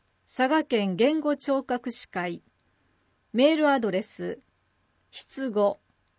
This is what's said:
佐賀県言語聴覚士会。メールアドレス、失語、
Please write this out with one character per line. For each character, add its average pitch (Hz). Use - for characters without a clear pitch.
佐 262
賀 311
県 202
言 285
語 294
聴 277
覚 247
士 -
会。 175
メ 277
ー -
ル 302
ア 269
ド 226
レ 185
ス、 -
失 -
語、 202